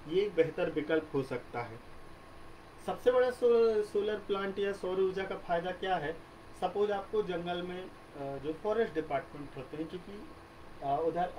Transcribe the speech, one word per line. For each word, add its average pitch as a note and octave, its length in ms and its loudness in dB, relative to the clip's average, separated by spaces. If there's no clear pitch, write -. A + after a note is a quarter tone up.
ये F3+ 140 4
एक G#3 120 0
बेहतर E3 360 2
विकल्प D3+ 440 2
हो C#3 80 2
सकता B2 380 -6
है। A2+ 200 -8
सबसे F#3+ 260 4
बड़ा B3+ 180 8
सो-, A#3 540 6
सोलर G#3 340 0
प्लांट G3 400 -2
या G3+ 140 2
सौर F#3 280 0
ऊर्जा F#3+ 240 2
का F#3+ 120 -4
फ़ायदा F3 340 0
क्या F#3 260 0
है? D3+ 160 0
सपोज G#3 300 2
आपको G3+ 320 0
जंगल F3 400 -2
में, F3+ 200 -6
अ, F#3 60 -12
जो C#3+ 140 -2
फॉरेस्ट G#3+ 420 0
डिपार्टमेंट D3 600 -2
होते C3+ 200 -8
हैं, D#3+ 120 -4
क्योंकि, G3 400 -10
अ, C#3+ 240 2
उधर E3+ 320 2